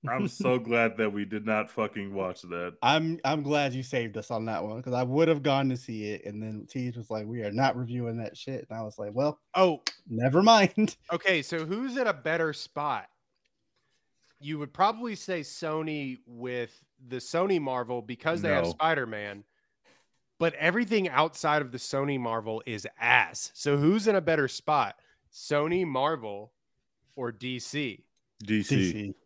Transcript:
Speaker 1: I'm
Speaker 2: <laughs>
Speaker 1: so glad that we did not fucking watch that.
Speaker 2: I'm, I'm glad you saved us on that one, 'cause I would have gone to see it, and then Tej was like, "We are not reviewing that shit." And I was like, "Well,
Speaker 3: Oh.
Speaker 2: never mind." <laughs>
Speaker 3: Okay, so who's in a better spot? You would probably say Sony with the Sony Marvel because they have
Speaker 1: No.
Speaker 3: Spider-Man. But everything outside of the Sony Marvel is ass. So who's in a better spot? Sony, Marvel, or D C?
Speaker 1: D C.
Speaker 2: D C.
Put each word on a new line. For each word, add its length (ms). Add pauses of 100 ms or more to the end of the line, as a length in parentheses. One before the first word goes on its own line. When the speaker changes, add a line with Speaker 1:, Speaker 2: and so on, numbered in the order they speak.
Speaker 1:
I'm 180
Speaker 2:
<laughs> 0
Speaker 1:
so 300
glad 400
that 160
we 120
did 200
not 240
fucking 440
watch 280
that. 400
Speaker 2:
I'm, 420
I'm 200
glad 300
you 100
saved 340
us 140
on 140
that 180
one, 180
'cause 120
I 100
would 240
have 160
gone 260
to 80
see 280
it, 200
and 160
then 260
Tej 300
was 140
like, 160
"We 160
are 80
not 260
reviewing 400
that 180
shit." 340
And 100
I 20
was 160
like, 160
"Well, 260 (140)
Speaker 3:
Oh. 280 (260)
Speaker 2:
never 340
mind." 640
<laughs> 100
Speaker 3:
Okay, 300
so 220
who's 320
in 100
a 60
better 400
spot? 540 (1300)
You 180
would 160
probably 400
say 280
Sony 840
with 580 (240)
the 100
Sony 440
Marvel 400
because 400
they 80
have 140
Speaker 1:
No. 80
Speaker 3:
Spider-Man. 720 (1000)
But 140
everything 520
outside 540
of 100
the 60
Sony 420
Marvel 460
is 220 (120)
ass. 540
So 240
who's 300
in 80
a 60
better 260
spot? 480 (360)
Sony, 540
Marvel, 680 (640)
or 160
D 280
C? 440 (400)
Speaker 1:
D 200
C. 120
Speaker 2:
D 160
C. 220 (120)